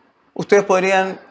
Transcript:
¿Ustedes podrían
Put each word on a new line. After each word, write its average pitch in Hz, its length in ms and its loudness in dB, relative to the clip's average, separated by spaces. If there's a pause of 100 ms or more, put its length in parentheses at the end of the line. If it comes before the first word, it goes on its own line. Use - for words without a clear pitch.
(320)
¿Ustedes 196 320 0
podrían 190 540 0 (120)